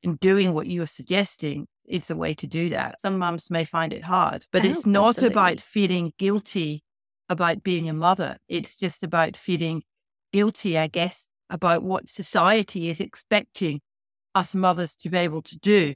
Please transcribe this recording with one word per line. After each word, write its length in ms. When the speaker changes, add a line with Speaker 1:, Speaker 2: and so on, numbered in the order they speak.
Speaker 1:
and 160
doing 360
what 140
you're 180
suggesting 800
is 220
the 80
way 160
to 140
do 240
that. 320
Some 160
mums 320
may 160
find 260
it 120
hard, 480
but 120
Speaker 2:
Oh, 40
Speaker 1:
it's 180
not 320
about 340
Speaker 2:
absolutely. 60
Speaker 1:
feeling 600
guilty 640
about 340
being 260
a 40
mother. 440
It's 280
just 260
about 340
feeling 460
guilty, 460
I 80
guess, 440
about 320
what 260
society 800
is 120
expecting 800
us 200
mothers 420
to 140
be 80
able 240
to 160
do. 380